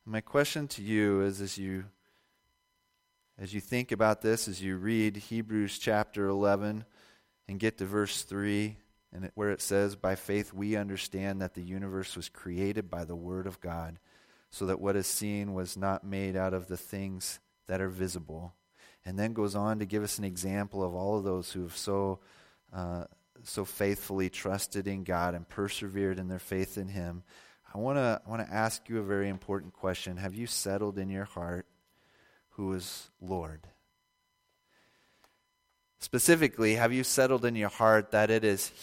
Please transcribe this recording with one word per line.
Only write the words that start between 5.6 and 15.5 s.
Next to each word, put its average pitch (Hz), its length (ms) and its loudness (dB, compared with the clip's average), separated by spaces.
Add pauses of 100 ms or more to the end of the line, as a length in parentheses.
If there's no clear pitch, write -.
chapter 104 500 2
eleven 101 560 2 (640)
and 98 100 -6
get 110 200 0
to 95 80 -2
verse 101 360 0
three, 104 540 -2 (360)
and 92 120 -8
it, - 100 -10
where 104 160 0
it 95 120 -2
says, 101 340 2
By 95 180 0
faith 101 380 -2
we 101 240 -2
understand 98 640 -4
that 92 140 -4
the 90 80 -10
universe 95 540 -6
was 85 120 -10
created 95 600 -4
by 87 160 -4
the 85 100 -8
word 90 300 -6
of 92 160 -10
God, 82 360 -6 (520)
so - 160 -4
that 92 140 2
what 98 140 2
is 95 120 2
seen 101 480 -2